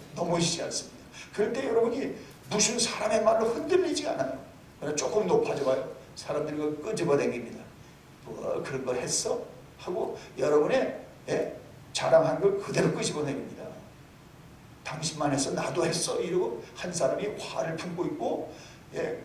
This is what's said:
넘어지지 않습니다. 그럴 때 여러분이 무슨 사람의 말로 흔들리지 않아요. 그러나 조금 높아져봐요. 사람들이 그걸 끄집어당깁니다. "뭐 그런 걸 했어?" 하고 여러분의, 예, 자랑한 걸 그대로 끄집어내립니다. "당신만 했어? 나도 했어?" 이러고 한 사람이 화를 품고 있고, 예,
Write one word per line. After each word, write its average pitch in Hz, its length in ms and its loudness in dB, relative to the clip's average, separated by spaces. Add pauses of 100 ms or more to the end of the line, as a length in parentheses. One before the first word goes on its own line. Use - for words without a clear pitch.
(160)
넘어지지 170 480 2
않습니다. - 360 -6 (340)
그럴 226 200 2
때 269 140 -2
여러분이 233 460 2 (360)
무슨 220 280 2
사람의 214 460 2
말로 226 220 6
흔들리지 302 640 2
않아요. - 280 -2 (420)
그러나 - 160 -2
조금 208 300 2
높아져봐요. 139 680 2 (240)
사람들이 147 420 -2
그걸 151 260 -2
끄집어당깁니다. 135 800 0 (600)
"뭐 - 380 -4
그런 131 220 -6
걸 123 120 0
했어?" - 440 0 (380)
하고 - 400 -4 (180)
여러분의, 151 600 4 (300)
예, - 260 0 (360)
자랑한 151 480 6
걸 196 200 4
그대로 165 340 2
끄집어내립니다. - 720 -4 (1200)
"당신만 151 500 -2
했어? - 180 0
나도 165 340 0
했어?" - 340 0
이러고 180 440 0 (120)
한 - 180 -6
사람이 156 320 2 (140)
화를 165 360 -4
품고 175 300 -4
있고, - 480 -4 (400)
예, 160 320 -4